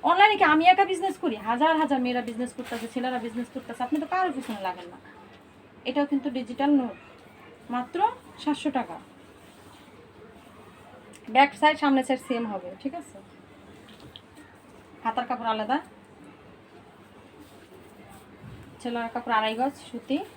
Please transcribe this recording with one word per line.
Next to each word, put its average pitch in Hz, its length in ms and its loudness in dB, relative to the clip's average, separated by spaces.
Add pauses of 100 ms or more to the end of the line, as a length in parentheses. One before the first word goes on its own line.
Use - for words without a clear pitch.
অনলাইনে 403 300 8
কি 381 140 8
আমি 311 180 6
একা 381 200 8
বিজনেস 349 320 -2
করি? 254 120 0 (140)
হাজার 285 320 4
হাজার 277 220 2
মেয়েরা 247 260 -2
বিজনেস 240 280 -6
করতেছে, 233 360 -8
ছেলেরা 254 320 -4
বিজনেস 233 300 -6
করতেছে, 254 300 -10
আপনি 302 180 -2
তো 302 100 -8
কারোর 370 240 0
পিছনে 214 300 -8
লাগেন 180 260 -8
না। - 40 -20 (920)
এটাও 285 220 0
কিন্তু 277 160 0 (100)
ডিজিটাল 262 420 0
নোট, 240 180 -4 (760)
মাত্র 247 240 -6 (440)
সাতশো 294 260 -2 (100)
টাকা। 170 180 -8 (2250)
ব্যাক 277 260 6
সাইড 302 240 4
সামনে 269 240 4
সাইড 262 200 -2
সেম 233 160 -4 (100)
হবে, 180 160 -10 (120)
ঠিক 269 200 -8
আছে? - 160 -20 (1900)
হাতার 233 260 -4
কাপড় 226 240 -4
আলাদা, 220 240 -2 (3000)
ছেলের 233 340 -6
কাপড় 233 260 -4
আড়াই 220 200 -2
গজ 277 160 -2 (140)
সুতি। 262 280 -4 (200)